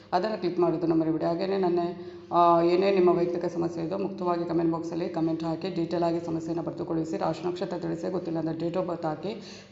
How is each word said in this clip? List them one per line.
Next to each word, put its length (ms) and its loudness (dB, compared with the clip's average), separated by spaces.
ಅದನ್ನು 240 0
ಕ್ಲಿಕ್ 220 -2
ಮಾಡೋದನ್ನು 360 2
ಮರಿಬೇಡಿ. 300 2
ಹಾಗೆಯೇ 320 0
ನನ್ನ, 220 2
ಆ, 300 6
ಏನೇ 300 6
ನಿಮ್ಮ 180 6
ವೈಯಕ್ತಿಕ 360 2
ಸಮಸ್ಯೆ 380 -2
ಇದೋ 140 -4
ಮುಕ್ತವಾಗಿ 480 -2
ಕಾಮೆಂಟ್ 260 2
ಬಾಕ್ಸಲ್ಲಿ 380 -4
ಕಾಮೆಂಟ್ 340 -2
ಹಾಕಿ, 260 -4
ಡೀಟೇಲ್ 340 -2
ಆಗಿ 220 0
ಸಮಸ್ಯೆಯನ್ನು 380 -4
ಬರೆದು 220 -6
ಕಳಿಸಿ. 320 -4
ರಾಶಿ 300 -2
ನಕ್ಷತ್ರ 300 -4
ತಿಳಿಸಿ, 340 -4
ಗೊತ್ತಿಲ್ಲ 280 -4
ಅಂದರೆ 180 -4
date 240 -2
of 80 -4
birth 180 -4
ಹಾಕಿ. 640 -8